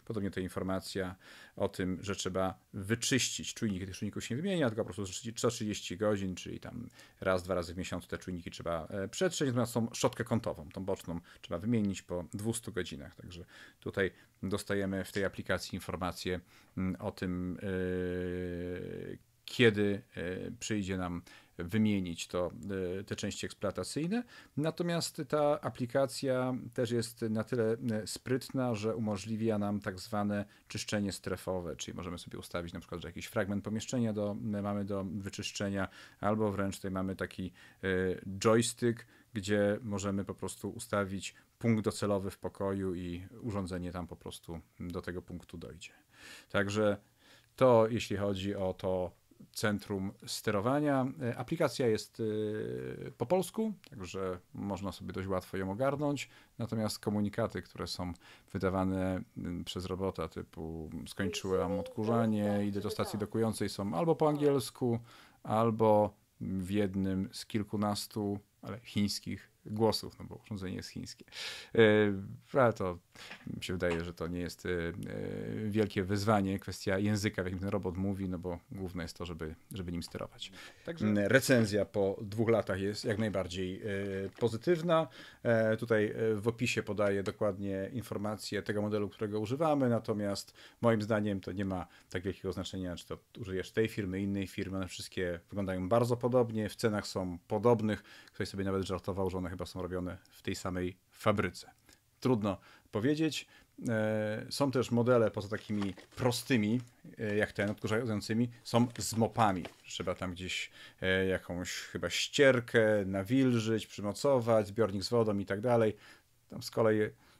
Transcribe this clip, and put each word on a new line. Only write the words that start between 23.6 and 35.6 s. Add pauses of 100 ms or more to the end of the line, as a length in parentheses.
Natomiast
ta
aplikacja (200)
też
jest
na
tyle, (140)
e,
sprytna,
że
umożliwia
nam
tak
zwane (220)
czyszczenie
strefowe,
czyli
możemy
sobie
ustawić
na
przykład,
że
jakiś
fragment
pomieszczenia
do, (180)
e,
mamy
do
wyczyszczenia, (320)